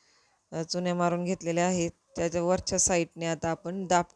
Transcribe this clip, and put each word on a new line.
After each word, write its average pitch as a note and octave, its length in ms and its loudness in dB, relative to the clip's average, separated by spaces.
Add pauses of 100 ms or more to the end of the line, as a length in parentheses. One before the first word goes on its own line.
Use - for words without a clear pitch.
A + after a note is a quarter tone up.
(520)
अ, D#3+ 100 -4
चुन्या F3+ 320 -2
मारून F3 300 0
घेतलेले E3+ 360 -2
आहेत, F3 300 2 (260)
त्याच्या E3+ 260 0
वरच्या F#3 360 0
साईडने E3+ 480 0
आता E3 240 -2
आपण F3+ 360 -6
दाब F3 180 4 (120)